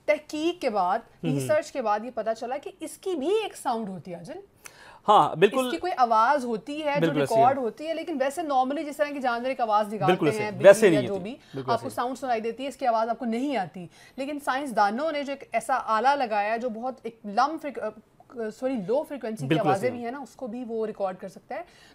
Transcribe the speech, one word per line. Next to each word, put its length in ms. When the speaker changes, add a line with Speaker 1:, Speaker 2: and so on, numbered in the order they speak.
Speaker 1:
तहकीक 520
के 100
बाद, 300
Speaker 2:
हम्म, 280
हम्म। 120
Speaker 1:
रिसर्च 300
के 120
बाद 220
ये 60
पता 240
चला 240
कि 120
इसकी 320
भी 240
एक 180
साउंड 320
होती 220
है, 80
आजिल। 240
Speaker 2:
हाँ, 340
बिल्कुल। 280
Speaker 1:
इसकी 100
कोई 140
आवाज़ 560
होती 340
है 140
जो 60
Speaker 2:
बिल्कुल 220
ऐसे 120
ही 60
है। 60
Speaker 1:
रिकॉर्ड 120
होती 260
है, 100
लेकिन 240
वैसे 240
normally 420
जिस 140
तरह 120
की 100
जानवर 300
एक 100
आवाज़ 300
निकालते 220
Speaker 2:
बिल्कुल 160
ऐसे 140
Speaker 1:
हैं, 100
Speaker 2:
ही 60
है। 40
वैसे 180
Speaker 1:
बिल्ली 160
या 40
Speaker 2:
नहीं 80
Speaker 1:
जो 60
Speaker 2:
होती। 100
Speaker 1:
भी, 60
Speaker 2:
बिल्कुल 420
Speaker 1:
आपको 20
Speaker 2:
ऐसे 80
ही 80
है। 60
Speaker 1:
साउंड 200
सुनाई 240
देती 220
है, 60
इसकी 180
आवाज़ 220
आपको 160
नहीं 320
आती। 340
लेकिन 200
साइंसदानों 760
ने 120
जो 80
एक 220
ऐसा 200
आला 400
लगाया 420
जो 140
बहुत 360
एक 200
लम 320
फ्रिक-, 200
अ, 120
सॉरी, 360
लो 280
फ्रीक्वेंसी 400
की 40
Speaker 2:
बिल्कुल 200
Speaker 1:
आवाज़ें 200
Speaker 2:
ऐसे 60
ही 40
Speaker 1:
भी 60
हैं 80
ना, 60
उसको 300
भी 160
वो 200
रिकॉर्ड 320
कर 120
सकता 260
है। 80